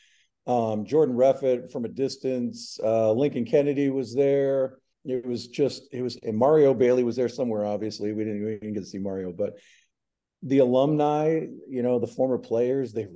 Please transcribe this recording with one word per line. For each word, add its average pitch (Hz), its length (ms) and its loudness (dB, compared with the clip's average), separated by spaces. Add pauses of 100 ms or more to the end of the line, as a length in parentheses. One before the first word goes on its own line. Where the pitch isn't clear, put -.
(480)
um, 110 380 0
Jordan 131 320 2
Reffett 131 540 2
from 120 140 -6
a 107 40 -6
distance. 123 920 -6
Uh, 110 300 2
Lincoln 135 340 0
Kennedy 143 440 2
was 127 260 -4
there. 135 640 2 (240)
It 127 200 -4
was 120 240 -6
just, - 440 -2
it 123 100 -8
was, 120 220 -6
and 110 120 -4
Mario 139 380 6
Bailey 123 300 4
was 117 140 -2
there 123 120 0
somewhere, 113 360 -4
obviously. 104 460 -4
We 107 120 -4
didn't, 104 200 -4
we 107 100 -4
didn't 107 200 -10
get 104 60 -6
to 92 80 -10
see 104 100 -12
Mario, 95 340 -6
but 98 220 -4 (880)
the 135 180 0
alumni, 147 880 2 (240)
you 127 140 -4
know, 123 160 2
the 107 80 -4
former 131 320 -2
players, 123 520 -2
they 110 240 -6